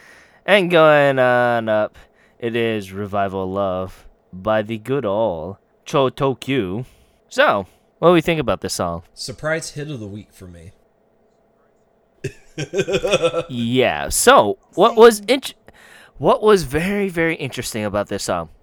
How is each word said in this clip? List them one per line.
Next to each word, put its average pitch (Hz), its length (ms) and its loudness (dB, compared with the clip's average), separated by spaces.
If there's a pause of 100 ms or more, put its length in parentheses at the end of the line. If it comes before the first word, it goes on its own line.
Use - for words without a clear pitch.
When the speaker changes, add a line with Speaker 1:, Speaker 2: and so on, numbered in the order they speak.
(460)
Speaker 1:
And 190 240 2
going 151 480 6
on 123 500 2
up, 107 300 0 (400)
it 117 180 -6
is 110 360 -2
Revival 98 600 -4
Love 95 560 -6 (240)
by 107 300 -2
the 110 160 -8
good 127 280 -6
old 98 520 -4 (280)
Cho 139 260 0
Tokyu. 127 760 -4 (440)
So, 127 360 0 (320)
what 160 120 2
do 180 40 8
we 165 80 4
think 165 180 -2
about 107 220 -2
this - 140 -8
song? 87 260 -4 (140)
Speaker 2:
Surprise 156 560 -8
hit 147 180 -12
of 143 100 -12
the 107 60 -12
week 101 260 -16
for - 140 -20
me. 87 260 -20 (1800)
<laughs> 180 960 -2
Speaker 1:
Yeah, 117 600 0
so, 113 500 4 (140)
what 196 160 4
Speaker 3:
Same. 226 80 -8
Speaker 1:
was 220 240 8
int-, 247 340 -4 (640)
what 165 260 2
was 208 200 4
very, 185 460 -4
very 165 260 -2
interesting 120 500 -8
about 101 220 -2
this 101 160 -6
song? 85 260 -4 (120)